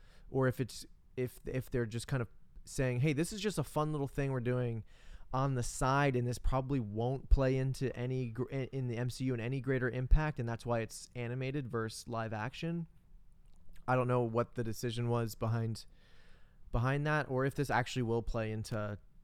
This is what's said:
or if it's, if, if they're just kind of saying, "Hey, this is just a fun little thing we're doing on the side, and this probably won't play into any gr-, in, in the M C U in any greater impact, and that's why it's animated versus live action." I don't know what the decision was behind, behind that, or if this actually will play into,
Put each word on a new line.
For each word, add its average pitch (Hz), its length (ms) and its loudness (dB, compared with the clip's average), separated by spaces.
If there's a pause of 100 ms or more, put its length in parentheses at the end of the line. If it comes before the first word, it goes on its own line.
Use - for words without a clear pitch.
(300)
or 131 180 4
if 123 120 0
it's, - 260 -4 (320)
if, 127 280 -4
if 127 260 -4
they're 120 140 2
just 113 220 -6
kind 135 140 0
of 113 60 -2 (360)
saying, 127 360 0
"Hey, 151 140 4
this 156 200 0
is 208 80 -6
just 202 160 0
a 147 60 0
fun 151 280 0
little 143 160 0
thing 139 240 0
we're 131 80 0
doing 120 440 0 (500)
on 135 220 2
the 120 80 0
side, 139 520 4
and 120 120 2
this 120 100 -2
probably 131 420 2
won't 113 500 -2
play 131 280 8
into 131 400 0
any 127 300 -2
gr-, 117 220 -4
in, 135 220 -4
in 131 160 -2
the 113 100 -2
M 123 120 0
C 131 160 -6
U 131 80 2
in 117 60 -2
any 127 220 -2
greater 127 280 2
impact, 135 500 4
and 117 80 -2
that's 117 180 -4
why 117 160 2
it's - 340 -8
animated 127 540 -4
versus 113 380 -4
live 113 260 -4
action." 165 520 -4 (1000)
I 127 80 4
don't 123 120 4
know 123 140 4
what 117 320 2
the 123 100 -2
decision 117 460 -2
was 117 240 0
behind, 113 520 -2 (840)
behind 131 360 2
that, 151 220 2
or 131 160 2
if 139 100 0
this 143 160 0
actually 123 320 2
will 117 180 2
play 110 300 -2
into, 107 460 -4 (260)